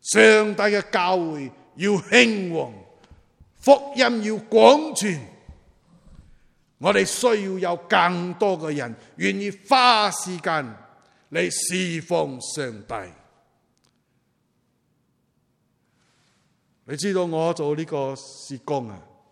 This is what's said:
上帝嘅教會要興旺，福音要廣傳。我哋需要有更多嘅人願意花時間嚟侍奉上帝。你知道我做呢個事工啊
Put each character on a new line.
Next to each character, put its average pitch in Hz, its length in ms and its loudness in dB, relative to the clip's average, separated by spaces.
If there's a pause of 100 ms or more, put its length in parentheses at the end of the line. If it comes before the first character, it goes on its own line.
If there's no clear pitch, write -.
上 214 540 4
帝 202 80 -4
嘅 208 280 0
教 185 240 0
會 156 380 -6 (220)
要 190 160 -2
興 202 640 2
旺， 135 180 -6 (840)
福 269 140 6 (220)
音 233 60 -8
要 226 340 0 (140)
廣 254 480 6
傳。 180 240 -4 (1600)
我 185 160 0
哋 196 100 4
需 - 220 -2
要 196 320 0 (120)
有 175 60 -2 (100)
更 180 460 2
多 190 260 -2
嘅 156 180 -6
人 120 200 -8 (200)
願 196 220 -4
意 202 120 -6 (180)
花 240 420 4
時 180 280 -8
間 151 360 -4 (560)
嚟 170 200 -2
侍 175 500 -4
奉 147 400 -4
上 131 320 -8 (120)
帝。 98 280 -12 (3750)
你 139 100 -10
知 190 160 -4
道 180 140 0
我 165 260 -2
做 151 240 -4
呢 160 80 -6
個 139 320 -6
事 - 480 -18
工 135 240 -4
啊 98 100 -16 (340)